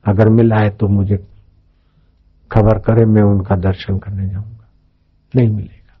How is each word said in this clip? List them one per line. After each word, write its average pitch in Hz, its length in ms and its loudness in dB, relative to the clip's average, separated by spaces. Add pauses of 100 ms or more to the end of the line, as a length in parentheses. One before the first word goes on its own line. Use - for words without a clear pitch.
अगर 107 240 2
मिला 113 260 4
है 107 140 0
तो 101 180 -4
मुझे 101 300 0 (1300)
खबर 107 280 2
करे, 113 260 2
मैं 107 180 4
उनका 101 320 0
दर्शन 95 420 -4
करने 98 320 -8
जाऊंगा। 101 400 -14 (680)
नहीं 120 140 2
मिलेगा। - 500 -10